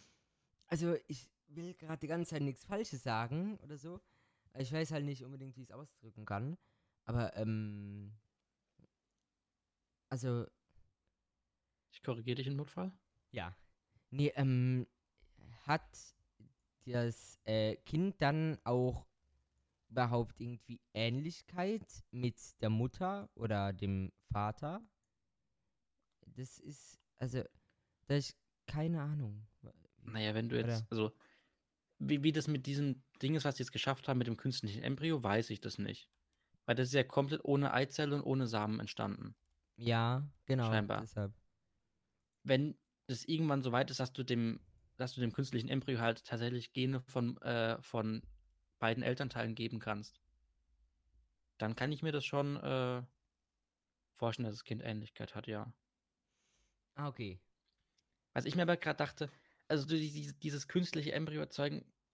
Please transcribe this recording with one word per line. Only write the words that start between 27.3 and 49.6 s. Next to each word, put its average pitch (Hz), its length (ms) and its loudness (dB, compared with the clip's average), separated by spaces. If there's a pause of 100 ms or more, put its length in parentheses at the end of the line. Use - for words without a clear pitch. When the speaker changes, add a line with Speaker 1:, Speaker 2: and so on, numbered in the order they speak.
Speaker 1:
da 143 80 2
hab 143 60 4
ich - 140 -6 (320)
keine 160 340 0
Ahnung. 120 460 -4 (560)
Speaker 2:
Naja, 107 320 0
wenn 113 140 0
du 117 80 0
jetzt, 113 280 2
Speaker 1:
Oder - 60 -8
Speaker 2:
also, 110 260 0 (840)
wie, 143 240 2
wie 151 100 6
das 151 140 0
mit 147 200 0
diesem 139 360 0 (200)
Ding 143 120 2
ist, 143 100 2
was 143 100 2
die - 80 -4
jetzt - 100 -4
geschafft - 340 -2
haben, 131 120 4
mit 120 80 4
dem 117 100 0
künstlichen 113 460 -2
Embryo, 139 400 0
weiß 107 280 4
ich 107 100 -4
das - 180 -6
nicht. - 320 -6 (560)
Weil 120 80 4
das 123 140 4
ist 131 60 0
ja 131 100 8
komplett 139 400 2
ohne 139 280 4
Eizelle 143 440 2
und 143 60 0
ohne 135 240 2
Samen 107 340 2
entstanden. 107 540 -4 (420)
Speaker 1:
Ja, 117 520 2 (160)
genau, 123 260 2
Speaker 2:
Scheinbar. 104 300 2
Speaker 1:
deshalb. 107 320 -4 (1120)
Speaker 2:
Wenn 139 340 4 (300)
das 123 180 -6
irgendwann 156 380 4
so 123 100 0
weit 131 180 4
ist, 135 100 -4
dass 127 120 0
du 135 100 -4
dem, 117 380 2 (360)
dass 127 180 -4
du 127 60 -6
dem 117 120 2
künstlichen 127 360 -2
Embryo 131 300 0
halt 117 260 2
tatsächlich 120 480 -4
Gene 131 300 2
von, 120 400 0
äh, 117 400 0
von 110 400 -2 (560)
beiden 113 240 2
Elternteilen 120 520 -2
geben 113 240 -4